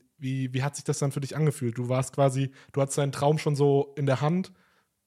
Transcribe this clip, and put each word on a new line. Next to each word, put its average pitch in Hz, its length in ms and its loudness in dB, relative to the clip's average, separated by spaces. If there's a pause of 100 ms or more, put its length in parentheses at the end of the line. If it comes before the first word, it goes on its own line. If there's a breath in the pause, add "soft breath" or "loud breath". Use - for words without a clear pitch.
(180)
wie, 131 360 -4
wie 131 100 0
hat 143 120 -4
sich - 100 -14
das 147 140 -2
dann 143 120 0
für - 80 -6
dich 135 160 -6
angefühlt? 135 420 -2
Du 123 120 -6
warst 127 240 -2
quasi, 135 380 2 (200 loud breath)
du 139 100 -2
hattest 139 160 -2
deinen 139 140 0
Traum 143 260 2
schon 151 180 0
so 139 420 4
in 147 80 -2
der 131 160 2
Hand, 175 320 0 (540 soft breath)